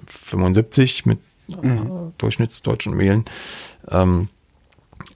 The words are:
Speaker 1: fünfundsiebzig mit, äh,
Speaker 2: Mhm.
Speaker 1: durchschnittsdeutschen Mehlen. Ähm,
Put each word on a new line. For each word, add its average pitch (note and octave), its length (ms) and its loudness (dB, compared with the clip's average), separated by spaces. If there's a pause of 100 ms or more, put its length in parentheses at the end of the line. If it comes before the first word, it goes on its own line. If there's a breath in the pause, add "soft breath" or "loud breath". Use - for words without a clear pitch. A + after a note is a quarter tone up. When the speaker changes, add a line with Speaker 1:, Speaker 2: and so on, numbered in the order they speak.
Speaker 1:
fünfundsiebzig G2+ 1000 0
mit, A2 120 4 (320)
äh, F3+ 160 -6
Speaker 2:
Mhm. C3 520 -2
Speaker 1:
durchschnittsdeutschen A2 760 -2
Mehlen. G2 300 4 (680 loud breath)
Ähm, F#2 380 4 (880)